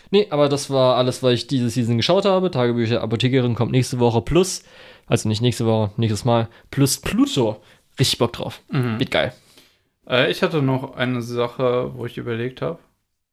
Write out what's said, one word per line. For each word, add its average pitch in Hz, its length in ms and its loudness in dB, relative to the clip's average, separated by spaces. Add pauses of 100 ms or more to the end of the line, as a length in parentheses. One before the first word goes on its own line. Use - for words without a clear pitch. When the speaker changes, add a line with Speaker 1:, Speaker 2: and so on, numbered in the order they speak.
(120)
Speaker 1:
Nee, 202 180 4
aber 147 180 2
das 139 220 -2
war 131 260 4
alles, 123 260 0
was 127 120 4
ich 117 140 -2
diese 123 220 0
Season 117 280 0
geschaut 170 260 2
habe. 185 260 2
Tagebücher 120 520 0
Apothekerin 120 540 0
kommt 107 180 -2
nächste 127 260 0
Woche 120 220 2
plus, 175 420 0 (420)
also - 220 0
nicht 107 140 0
nächste 120 240 0
Woche, 110 320 2
nächstes 113 260 0
Mal, 117 240 2 (220)
plus 135 320 0
Pluto. 202 600 0 (380)
Richtig - 200 0
Bock 120 120 0
drauf. - 380 -10
Speaker 2:
Mhm. 127 300 -2
Speaker 1:
Wird - 120 -2
geil. - 220 0 (760)
Speaker 2:
Äh, 127 220 2
ich - 120 -4
hatte 165 180 0
noch 131 340 -2
eine 123 260 -4
Sache, 123 760 -2
wo 120 100 -10
ich 120 120 -12
überlegt 120 440 -6
hab. 160 180 -6 (540)